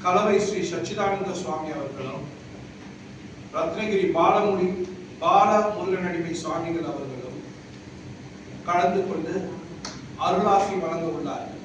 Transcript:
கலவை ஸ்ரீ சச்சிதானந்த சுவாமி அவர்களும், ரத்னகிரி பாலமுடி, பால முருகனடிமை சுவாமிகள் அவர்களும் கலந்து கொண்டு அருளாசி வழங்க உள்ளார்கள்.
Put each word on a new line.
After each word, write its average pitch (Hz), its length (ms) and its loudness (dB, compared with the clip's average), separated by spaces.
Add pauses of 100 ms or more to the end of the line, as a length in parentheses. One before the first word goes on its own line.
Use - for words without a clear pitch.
கலவை 196 420 6
ஸ்ரீ 180 160 -2 (100)
சச்சிதானந்த 196 600 -2 (100)
சுவாமி 156 360 -4
அவர்களும், 135 460 -8 (1300)
ரத்னகிரி 190 520 0 (100)
பாலமுடி, 190 500 6 (560)
பால 180 260 8 (260)
முருகனடிமை 175 640 -2
சுவாமிகள் 165 500 -2
அவர்களும் 131 480 -8 (1300)
கலந்து 180 420 4
கொண்டு 165 240 -2 (920)
அருளாசி 196 580 4
வழங்க 165 320 -2
உள்ளார்கள். - 500 -6